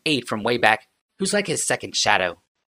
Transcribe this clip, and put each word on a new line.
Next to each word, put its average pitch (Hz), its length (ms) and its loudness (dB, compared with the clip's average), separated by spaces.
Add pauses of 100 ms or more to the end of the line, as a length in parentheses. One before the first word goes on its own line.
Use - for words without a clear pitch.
aide 147 200 -2
from 110 160 -6
way 120 140 0
back 110 320 2 (300)
who's 190 160 -2
like 202 140 0
his 151 160 -2
second 107 320 -4
shadow. 92 460 0 (280)